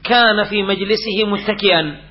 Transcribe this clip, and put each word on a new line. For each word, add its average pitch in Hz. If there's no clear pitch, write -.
كان 226
في 208
مجلسه 208
متكئا 196